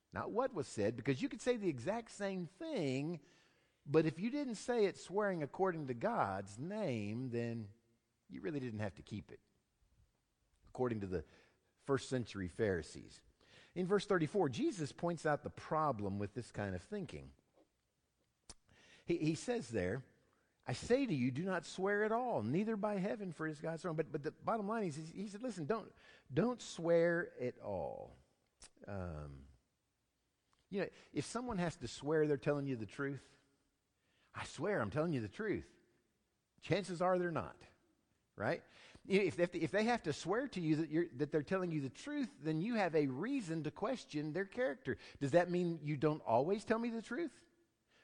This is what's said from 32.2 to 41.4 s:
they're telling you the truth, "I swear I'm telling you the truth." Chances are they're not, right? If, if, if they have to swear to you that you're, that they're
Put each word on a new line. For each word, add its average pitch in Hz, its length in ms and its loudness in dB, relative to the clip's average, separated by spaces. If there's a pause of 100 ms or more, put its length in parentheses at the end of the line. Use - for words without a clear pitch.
they're 147 80 4
telling 143 320 0
you 135 80 0
the 110 100 -4
truth, 139 380 -4 (1120)
"I - 80 -8
swear 170 380 0
I'm 104 100 0
telling 156 220 2
you 123 80 0
the 104 80 -4
truth." 175 360 -2 (960)
Chances 180 400 0
are 185 160 6
they're 175 140 2
not, 95 240 -2 (800)
right? 127 260 0 (460)
If, 190 320 4
if, 175 160 2
if 160 160 0
they 214 140 4
have 233 180 2
to 147 100 0
swear 226 360 0
to 185 120 -4
you 156 140 4
that 151 160 0
you're, 160 140 4 (120)
that 147 140 0
they're 156 100 4